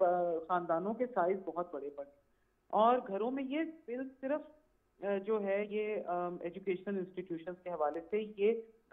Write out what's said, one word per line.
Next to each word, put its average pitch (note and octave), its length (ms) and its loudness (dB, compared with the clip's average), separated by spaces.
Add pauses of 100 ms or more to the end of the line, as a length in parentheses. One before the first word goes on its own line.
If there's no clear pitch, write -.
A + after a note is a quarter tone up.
(520)
खानदानों F3 420 2
के B3 120 0
size F#3+ 400 2
बहुत F3 280 -6
बड़े C#3+ 240 -8
बड़े, - 140 -10 (600)
और A#3 280 6
घरों G#3 300 -2
में C4+ 120 -4
ये C#4 200 -2
बिल C4 440 -8
सिर्फ, D4 440 -4 (520)
अ, G3+ 140 0
जो G#3+ 220 0
है G3+ 340 0
ये, G#3+ 220 -2
अ, F3 480 -4
educational F#3 540 -4
institutions F3+ 680 -8
के F3+ 60 -8
हवाले D#3 300 0
से, G#3+ 400 -4
ये A3+ 280 2 (260)